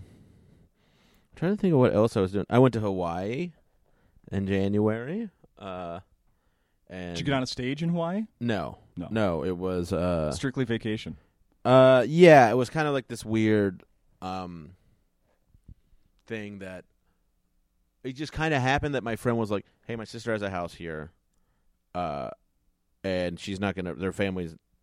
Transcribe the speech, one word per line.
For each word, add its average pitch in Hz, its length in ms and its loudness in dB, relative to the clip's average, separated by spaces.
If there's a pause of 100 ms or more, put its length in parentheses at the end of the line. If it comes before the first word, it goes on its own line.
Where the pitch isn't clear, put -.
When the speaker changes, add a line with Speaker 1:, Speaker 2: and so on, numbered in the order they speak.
(1400)
Speaker 1:
trying 185 180 -2
to 208 60 -8
think 185 120 2
of 139 60 6
what 127 160 6
else 110 220 4
I 104 40 2
was 95 120 0
doing. 101 180 -4
I 120 80 4
went 127 160 6
to 110 60 -4
Hawaii 98 720 -4 (800)
in 98 140 -4
January. 107 800 -2 (300)
Uh, 90 420 -12 (880)
and 87 260 -10
Speaker 2:
Did 85 60 -8
you 85 60 -6
get 139 80 -2
on 131 80 -2
a 127 40 -6
stage 135 360 -8
in 170 80 -4
Hawaii? 175 360 -4 (140)
Speaker 1:
No. 98 380 -4 (180)
Speaker 2:
No. 87 140 -10
Speaker 1:
No, 90 340 -2
it 92 120 -4
was, 90 360 -4
uh, 82 400 -2
Speaker 2:
Strictly 131 320 -4
vacation. 113 520 -6 (480)
Speaker 1:
Uh, 131 440 8
yeah, 151 420 10
it 117 40 0
was 123 160 0
kinda 151 200 -2
like 139 180 -4
this 117 160 -12
weird, 107 580 2 (400)
um, 90 480 -10 (1600)
thing 104 340 -12
that 92 240 -14 (1200)
it 131 80 -8
just 143 200 -10
kinda 156 260 0
happened 139 360 0
that 113 100 -2
my 113 120 -6
friend 117 220 -2
was 107 120 -2
like, 101 160 -4 (200)
"Hey, 117 100 -8
my 110 80 -10
sister 117 280 -8
has 107 100 -2
a 98 80 -4
house 87 240 -8
here, 80 380 -12 (840)
uh, 73 360 -6 (760)
and 90 340 -4
she's 98 220 -8
not 101 140 -2
gonna, 90 200 -8
their 90 180 -6
family's 92 440 -4 (260)